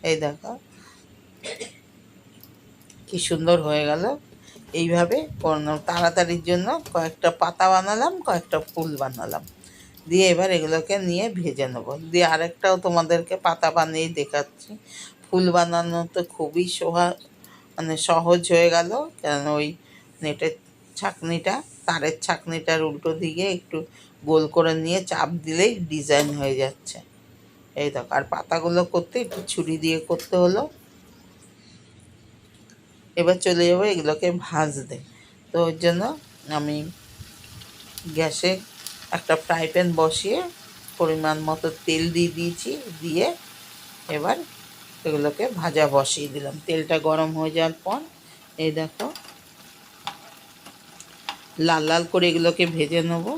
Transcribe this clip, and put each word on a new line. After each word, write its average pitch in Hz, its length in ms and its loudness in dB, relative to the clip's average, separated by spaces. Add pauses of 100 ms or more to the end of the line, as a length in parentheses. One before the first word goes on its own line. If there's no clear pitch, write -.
এই 160 140 2
দেখো 151 280 -6 (2500)
কি 185 140 -8
সুন্দর 170 380 2 (100)
হয়ে 151 220 2
গেল। 160 140 0 (760)
এইভাবে 170 380 2 (240)
কোনো 151 300 0 (160)
তাড়াতাড়ির 170 640 2
জন্য 180 180 2 (260)
কয়েকটা 165 360 0 (120)
পাতা 175 320 2
বানালাম, 214 400 2 (140)
কয়েকটা 170 300 0 (120)
ফুল 165 200 -6 (120)
বানালাম, 123 420 -6 (640)
দিয়ে 180 260 6
এবার 185 240 2
এগুলোকে 160 380 0 (120)
নিয়ে 175 180 0 (120)
ভেজে 139 360 -2
নেব। 110 140 -8 (220)
দিয়ে 175 240 4
আরেকটাও 175 420 0 (100)
তোমাদেরকে 170 500 2 (100)
পাতা 165 260 2
বানিয়ে 160 360 0 (100)
দেখাচ্ছি। - 520 -6 (540)
ফুল 185 280 2
বানানো 170 480 2 (120)
তো 180 100 -2 (140)
খুবই 160 300 -2 (120)
সোহা-, 175 400 0 (540)
মানে 160 220 -4 (140)
সহজ 170 340 4 (100)
হয়ে 170 240 8
গেল, 170 160 2 (300)
কারণ 147 240 -2 (120)
ওই 151 100 0 (540)
নেটের 156 320 -4 (420)
ছাঁকনিটা, 185 600 -4 (300)
তারের 156 300 0 (100)
ছাঁকনিটার 165 640 -2
উল্টো 151 240 -4 (100)
দিকে 170 240 -2 (120)
একটু 160 200 -10 (460)
গোল 160 200 4 (120)
করে 165 180 4 (100)
নিয়ে 175 160 0 (120)
চাপ 160 180 0 (140)
দিলেই 170 300 2 (180)
ডিজাইন 147 360 2 (100)
হয়ে 139 240 -2
যাচ্ছে। - 360 -6 (800)
এই 147 160 -2
দেখো, 127 260 -8
আর 139 140 2
পাতাগুলো 170 500 0 (120)
করতে 175 220 -2 (100)
একটু 180 220 -8
ছুরি 160 300 -2
দিয়ে 160 200 0 (120)
করতে 170 280 -2
হলো। 180 260 4 (2500)
এবার 175 280 4
চলে 175 220 4
যাবো 180 160 6 (100)
এগুলোকে 156 340 0 (180)
ভাজতে। 143 520 -2 (500)
তো - 100 -2 (100)
ওর 160 160 -2
জন্য 175 180 4 (580)
আমি 147 180 -2 (1400)
গ্যাসে 160 380 -2 (680)
একটা - 160 0 (120)
ফ্রাই 165 280 0
প্যান 180 140 4 (120)
বসিয়ে 165 400 0 (580)
পরিমাণ 156 400 0 (100)
মতো 156 200 -2 (160)
তেল 160 200 0 (120)
দিয়ে 170 220 2
দিয়েছি, 170 340 -6 (300)
দিয়ে 170 260 0 (880)
এবার 185 220 -2 (680)
এগুলোকে 147 380 -2 (160)
ভাজা 156 260 2 (100)
বসিয়ে 139 360 0
দিলাম। 139 320 -8
তেলটা 160 340 0 (100)
গরম 156 300 2
হয়ে 160 200 -2
যাওয়ার 165 260 0
পর 214 160 -4 (640)
এই 160 80 0
দেখো 160 340 -6 (2500)
লাল 160 220 2
লাল 170 220 2
করে 180 200 4
এগুলোকে 165 320 2 (120)
ভেজে 160 340 0
নেব। 170 160 -2 (120)